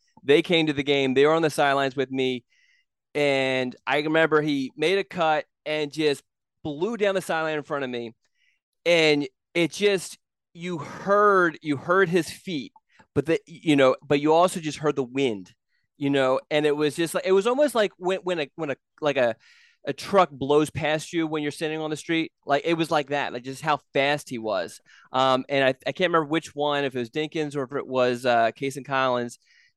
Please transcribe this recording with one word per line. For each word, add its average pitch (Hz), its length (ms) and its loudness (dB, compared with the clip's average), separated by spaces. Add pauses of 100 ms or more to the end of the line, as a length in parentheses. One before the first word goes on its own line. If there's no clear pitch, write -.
(240)
They 143 180 6
came 165 260 2
to 151 60 0
the 139 100 -4
game. 139 300 2
They 139 120 6
were 151 80 4
on 165 80 2
the 160 80 2
sidelines 139 460 0
with 135 160 -4
me. 131 320 -2 (720)
And 131 600 0 (120)
I 139 120 2
remember 156 420 2
he 139 340 -2
made 170 220 0
a 190 60 -2
cut 160 420 -2 (200)
and 151 260 -4
just 147 320 -2 (400)
blew 165 340 -4
down 196 180 0
the 185 60 -2
sideline 160 360 -2
in 143 60 -6
front 143 200 -6
of 127 60 -6
me. 120 240 -8 (720)
And 156 420 4 (260)
it 170 180 0
just, 202 460 -2 (360)
you 175 260 -8
heard, 190 800 2
you 147 160 -2
heard 175 320 2
his 175 200 0
feet, 143 440 -10 (420)
but 139 100 0
the, 156 200 0
you 160 300 0
know, 135 200 6 (100)
but 147 140 2
you 151 140 2
also 180 260 2
just 156 180 -8
heard 151 180 -2
the 139 80 -2
wind, 123 500 -4 (440)
you 139 120 -2
know, 135 300 2 (100)
and 151 160 2
it 147 120 2
was 151 180 0
just 165 180 -2
like, 180 120 -4
it 190 80 2
was 196 140 2
almost 262 280 2
like 208 220 0
when, 185 220 -2
when 175 200 -4
a, 143 160 -4
when 156 140 -6
a, 131 60 -2 (260)
like 143 160 0
a, 120 180 2 (500)
a 135 80 -4
truck 180 360 2
blows 143 400 2
past 156 440 -4
you 165 120 -2
when 156 160 -4
you're 147 100 -4
standing 156 280 -6
on 156 100 -6
the 156 60 -4
street. 165 360 -4 (140)
Like, 143 200 0
it 170 100 2
was 165 160 -2
like 147 180 0
that, 135 240 -4
like, 120 100 -8
just 131 180 -12
how 151 180 0 (140)
fast 143 360 0
he 123 80 -8
was. 104 440 -4 (300)
Um, 131 380 2
and 139 140 0
I, 131 60 4
I 139 240 -4
can't 180 180 0
remember 160 160 2
which 156 260 -4
one, 143 300 -2
if 131 120 -4
it 131 40 -4
was 117 100 -6
Dinkins 151 460 -6
or 139 80 -4
if 127 100 -12
it 135 140 -6
was, 123 380 0
uh, 117 260 4
Cason 135 340 -8
Collins, 127 540 -2 (380)